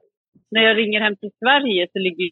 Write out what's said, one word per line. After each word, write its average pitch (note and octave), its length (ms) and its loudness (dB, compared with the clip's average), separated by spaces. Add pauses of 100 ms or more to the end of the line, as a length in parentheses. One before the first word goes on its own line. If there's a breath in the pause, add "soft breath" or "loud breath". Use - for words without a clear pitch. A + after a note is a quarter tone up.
(520)
när A3 100 0
jag A3 160 4
ringer G#3+ 240 -2
hem G#3 140 -2
till G3+ 240 -14
Sverige A#3 540 2
så G3 60 -6
ligger F3+ 240 -4
ju F3 80 -6